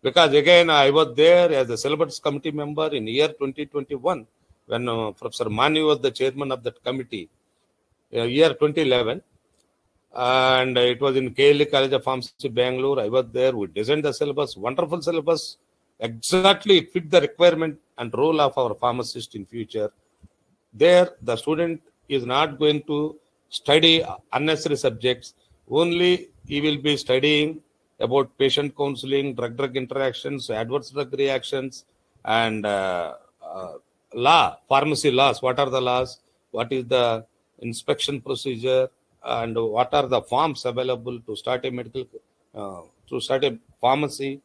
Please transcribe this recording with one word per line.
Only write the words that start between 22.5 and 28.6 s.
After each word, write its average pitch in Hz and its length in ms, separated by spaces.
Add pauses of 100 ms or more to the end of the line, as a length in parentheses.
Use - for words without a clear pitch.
going 151 260
to 151 340 (320)
study 160 540 (300)
unnecessary 151 440
subjects. 123 580 (340)
Only 175 600 (180)
he 143 140
will 147 160
be 143 200
studying 147 640 (380)
about 131 380
patient 139 380